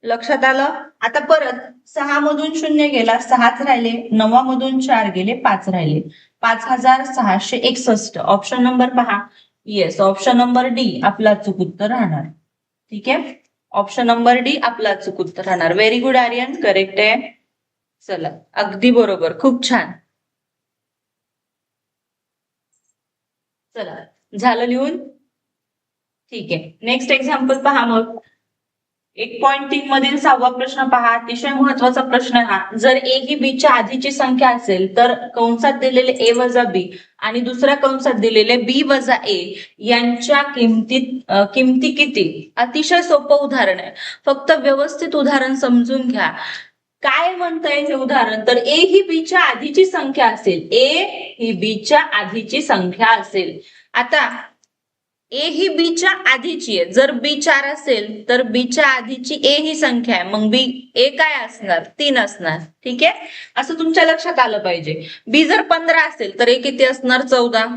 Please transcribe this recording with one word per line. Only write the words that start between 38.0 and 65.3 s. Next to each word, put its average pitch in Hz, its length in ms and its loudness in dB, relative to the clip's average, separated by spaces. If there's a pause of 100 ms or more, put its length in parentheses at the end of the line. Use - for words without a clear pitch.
दिलेले 220 440 2
बी 254 260 0
वजा 262 320 2 (120)
ए 190 260 -4 (240)
यांच्या 240 640 0
किमतीत, 247 880 0
अ, 196 140 4
किमती 254 460 2
किती? 202 640 -2
अतिशय 302 460 0
सोपं 294 340 2
उदाहरण 240 440 0
आहे, - 120 -12 (340)
फक्त 277 260 0
व्यवस्थित 285 640 0
उदाहरण 269 400 0
समजून 247 520 0
घ्या. 208 220 -2 (760)
काय 330 320 0
म्हणतंय 320 460 -4
हे 285 120 -4
उदाहरण? 247 540 -2
तर 247 100 4
ए 262 180 0
ही 370 260 6
बी 330 240 -2
च्या 359 140 2
आधीची 294 460 2
संख्या 277 420 0
असेल, 170 440 -2
ए 285 320 4 (360)
ही 226 120 -2
बी 202 340 -4
च्या 294 160 4
आधीची 220 600 -4
संख्या 214 540 0
असेल. 185 440 -6 (340)
आता 240 500 -2 (880)
ए 285 180 -4
ही 349 200 -2
बी 330 260 0
च्या 359 140 0
आधीची 262 720 -2
आहे, 170 120 -2
जर 269 200 4
बी 277 300 0
चार 277 240 2
असेल 240 640 -4
तर 247 120 4
बी 247 220 -2
च्या 285 240 0
आधीची 254 480 -4
ए 285 260 2
ही 311 140 -4
संख्या 240 400 0
आहे, 180 80 -2
मग 214 260 -2
बी 254 460 -2
ए 247 140 4
काय 285 360 -2
असणार? 175 380 -4 (160)
तीन 285 180 0
असणार. 175 420 -4 (240)
ठीक 247 200 -2
आहे, 359 240 0 (280)
असं 277 240 -4
तुमच्या 320 260 2
लक्षात 330 340 0
आलं 214 200 2
पाहिजे. 165 480 -4 (200)
बी 285 180 4